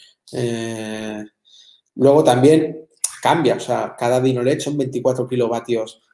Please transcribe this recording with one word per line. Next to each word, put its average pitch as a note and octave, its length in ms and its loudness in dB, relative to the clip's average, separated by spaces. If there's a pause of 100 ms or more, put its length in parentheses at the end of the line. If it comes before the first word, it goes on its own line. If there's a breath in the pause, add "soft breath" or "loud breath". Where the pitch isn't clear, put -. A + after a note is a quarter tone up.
(340 soft breath)
Eh, A2 920 -8 (720 soft breath)
luego C#3 280 4
también D3 640 4 (340)
cambia, C3 340 2
o - 40 -6
sea, A2+ 380 -6
cada B2 220 0
dino B2+ 220 0
led C3 180 0
son D3 180 -6
veinticuatro B2+ 500 -2
kilovatios. A#2 720 -4 (120)